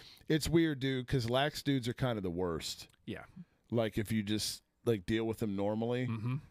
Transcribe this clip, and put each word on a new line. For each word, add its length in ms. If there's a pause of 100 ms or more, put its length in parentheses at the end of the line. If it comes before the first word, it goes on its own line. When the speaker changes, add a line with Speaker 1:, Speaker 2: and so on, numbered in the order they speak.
(280)
Speaker 1:
It's 200
weird, 320
dude, 260
'cause 240
lax 320
dudes 240
are 80
kind 240
of 60
the 80
worst. 560 (160)
Speaker 2:
Yeah. 220 (440)
Speaker 1:
Like, 260
if 140
you 140
just, 400 (220)
like, 200
deal 180
with 140
them 160
normally 540
Speaker 2:
Mm-hmm. 280 (140)